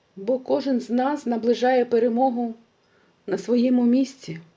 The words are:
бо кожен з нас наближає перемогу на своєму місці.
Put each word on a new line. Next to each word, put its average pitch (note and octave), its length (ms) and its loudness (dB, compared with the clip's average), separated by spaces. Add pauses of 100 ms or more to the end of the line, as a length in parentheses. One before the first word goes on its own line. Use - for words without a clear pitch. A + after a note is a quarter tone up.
(160)
бо A#3 240 -2
кожен C4 420 -2
з - 80 -10
нас C4 360 -2
наближає A#3+ 600 0
перемогу A#3+ 680 0 (760)
на G3 100 -4
своєму B3 460 2
місці. A#3+ 560 0 (180)